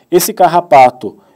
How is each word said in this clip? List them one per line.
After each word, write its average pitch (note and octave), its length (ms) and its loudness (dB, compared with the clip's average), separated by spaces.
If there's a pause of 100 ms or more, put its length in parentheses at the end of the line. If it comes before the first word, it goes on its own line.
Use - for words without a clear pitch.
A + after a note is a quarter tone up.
Esse F3+ 220 -2
carrapato D#3 840 0 (180)